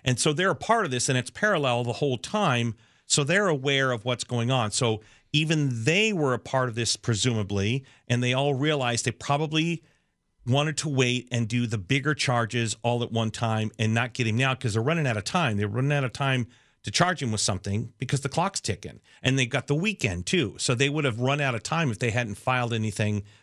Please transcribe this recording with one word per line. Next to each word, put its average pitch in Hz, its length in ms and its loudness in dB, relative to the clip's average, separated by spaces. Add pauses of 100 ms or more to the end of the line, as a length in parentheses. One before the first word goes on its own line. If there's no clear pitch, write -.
And 127 160 2
so 156 140 2
they're 180 160 2
a 147 40 2
part 226 300 2
of 147 60 -2
this, 123 180 -2
and 131 80 2
it's 123 140 -2
parallel 139 540 2
the 117 100 -2
whole 139 240 0
time. 123 560 0 (320)
So 147 180 2
they're 190 240 2
aware 135 440 2
of 113 120 -4
what's 123 200 -2
going 120 260 0
on. 120 220 2
So 110 280 2 (320)
even 147 520 2
they 208 280 4
were 143 220 2
a 110 40 0
part 127 300 -2
of 110 60 -6
this, 117 220 -2
presumably, 107 840 0 (260)
and 120 140 2
they 123 120 2
all 143 180 2
realized 131 540 0
they 120 40 0
probably 156 720 -2 (640)
wanted 143 320 2
to 160 120 -4
wait 123 420 2
and 117 160 0
do 120 180 0
the 107 120 -2
bigger 135 360 0
charges 117 680 0
all 120 200 0
at - 100 -6
one 110 180 0
time 110 480 -2
and 110 160 2
not 117 180 0
get 117 140 -2
him 110 100 2
now 131 180 2
'cause 117 200 -4
they're 113 80 0
running 156 240 0
out 113 100 0
of 101 80 -4
time. 143 320 0
They're 104 120 0
running 127 240 0
out 143 120 0
of 120 80 -4
time 131 340 0 (360)
to - 80 -8
charge 175 320 2
him 120 80 0
with 107 120 0
something 101 560 -2
because 135 240 -2
the 135 80 -2
clock's 180 280 -2
ticking, - 420 -6 (220)
and 131 160 -2
they've 120 120 0
got 131 160 -4
the 143 80 0
weekend, 135 500 -2
too. 139 320 0
So 127 180 0
they 139 140 2
would 147 160 -2
have 117 160 -2
run 135 180 0
out 135 160 -2
of 110 80 -6
time 160 280 -2
if 104 80 -4
they 123 120 -2
hadn't 110 260 -2
filed 123 360 0
anything 107 500 -2 (200)